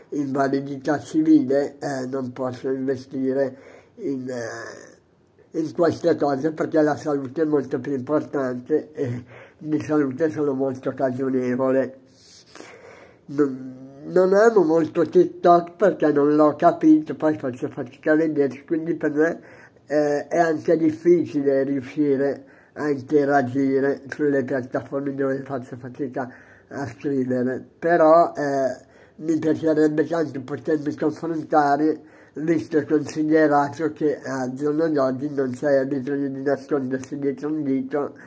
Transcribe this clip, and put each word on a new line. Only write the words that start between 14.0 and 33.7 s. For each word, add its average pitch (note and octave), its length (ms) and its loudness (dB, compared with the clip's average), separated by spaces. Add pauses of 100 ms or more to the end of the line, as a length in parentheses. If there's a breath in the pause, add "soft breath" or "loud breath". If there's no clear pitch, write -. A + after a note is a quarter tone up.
non F#3 280 2
amo G#3+ 300 6
molto D#3+ 420 2
TikTok F3 720 4
perché D#3 340 2
non D3 240 4
l'ho D3+ 220 4
capito, D#3 580 4
poi D#3 240 0
faccio B2+ 300 -6
fatica C3+ 440 -4
a D#3 40 6
vederci, D3 480 0
quindi E3 320 -4
per D3+ 160 -2
me, - 280 0 (460 loud breath)
eh, D3 400 0
è E3 120 -2
anche E3 380 2
difficile D3+ 840 2
riuscire C#3 920 -2 (240 soft breath)
a D3 120 -2
interagire C3+ 1160 0
sulle C#3 360 0
piattaforme C#3 720 -4
dove C3+ 280 -2
faccio C3+ 340 -10
fatica B2+ 540 -8 (380 loud breath)
a C#3 180 -8
scrivere, B2+ 800 -2 (120)
però, E3 560 6
eh, C#3 500 -2 (340 soft breath)
mi D#3 200 0
piacerebbe D#3 640 2
tanto C3+ 380 -4
potermi C#3+ 520 -4
confrontare, D3+ 1080 0 (320 loud breath)
visto D#3+ 420 -2
e D3 80 2
considerato D3+ 1080 2